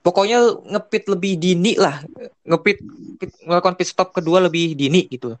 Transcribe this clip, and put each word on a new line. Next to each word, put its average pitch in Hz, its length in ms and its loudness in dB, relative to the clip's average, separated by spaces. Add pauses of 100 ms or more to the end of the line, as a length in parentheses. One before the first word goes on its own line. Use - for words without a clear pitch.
pokoknya 202 380 2 (300)
ngepit 208 400 -4
lebih 190 280 -2
dini 180 380 2
lah. 147 260 0 (440)
Ngepit, 165 340 0 (380)
pit, - 140 -10 (120)
melakukan 180 320 0
pit 175 140 -4
stop - 220 -2
kedua 175 300 2
lebih 170 320 0
dini 147 340 2
gitu. 123 340 -10